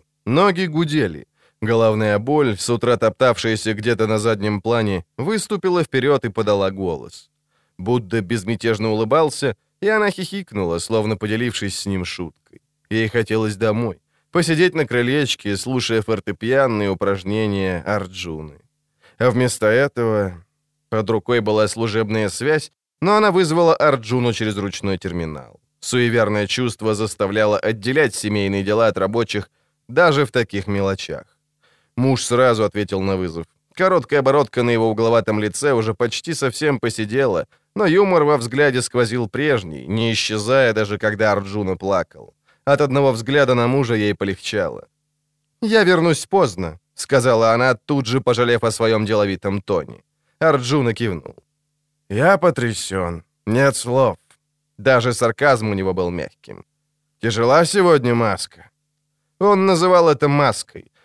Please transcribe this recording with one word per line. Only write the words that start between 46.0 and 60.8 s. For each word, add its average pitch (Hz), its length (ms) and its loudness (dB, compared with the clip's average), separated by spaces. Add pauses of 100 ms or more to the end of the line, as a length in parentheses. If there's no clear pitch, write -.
поздно", 92 540 -2 (160)
сказала 117 580 2
она, 123 220 2
тут 139 320 -4
же 127 120 0
пожалев 120 440 2
о 113 80 0
своем 113 340 0
деловитом 101 560 -2
тоне. - 420 -4 (360)
Арджуна 139 540 2
кивнул. 92 420 -6 (760)
"Я 151 280 4
потрясен. 98 840 -2 (220)
Нет 131 300 2
слов". 123 420 0 (600)
Даже 123 360 2
сарказм 117 560 2
у 104 60 -2
него 95 180 -2
был 90 160 -2
мягким. - 560 -12 (560)
"Тяжела 117 440 4
сегодня 156 500 4
маска?" - 540 -4 (720)
Он 196 280 4
называл 175 420 4
это 151 180 2
маской, 139 640 0 (140)